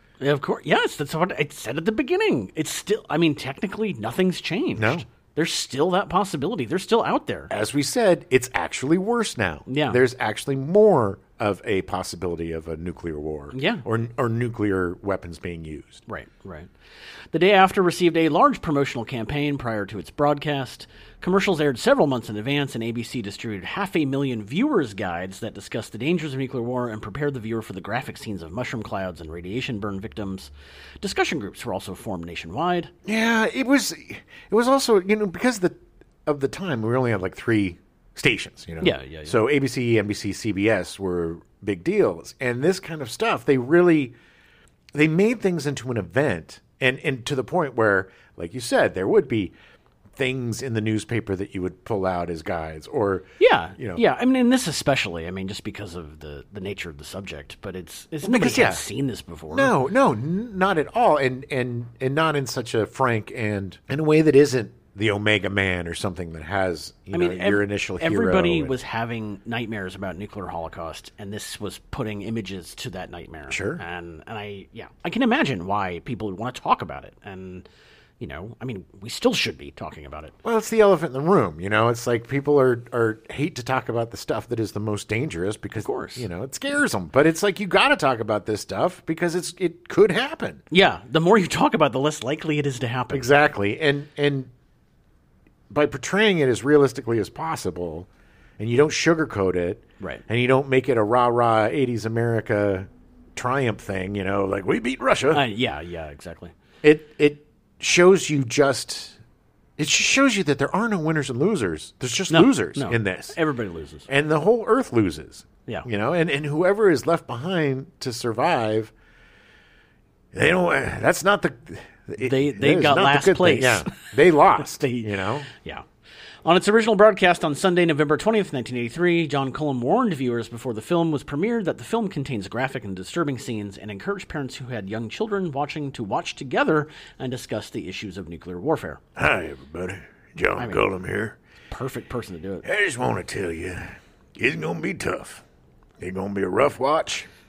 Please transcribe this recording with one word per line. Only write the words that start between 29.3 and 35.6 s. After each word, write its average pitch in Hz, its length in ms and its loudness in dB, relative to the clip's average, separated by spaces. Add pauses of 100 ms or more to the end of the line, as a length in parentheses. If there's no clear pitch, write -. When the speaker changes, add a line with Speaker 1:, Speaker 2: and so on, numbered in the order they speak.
Speaker 1:
radiation 101 480 -6
burn 101 200 -6
victims. 98 500 -10 (500)
Discussion 202 380 -2
groups 101 260 -10
were 120 80 -4
also 95 220 -6
formed 87 320 -8
nationwide. 143 640 -4 (160)
Speaker 2:
Yeah, 220 480 2
it 254 120 -2
was, 262 260 2
it - 280 -16 (300)
was 233 180 4
also, 254 320 6
you 190 160 2
know, 214 80 0
because 208 360 0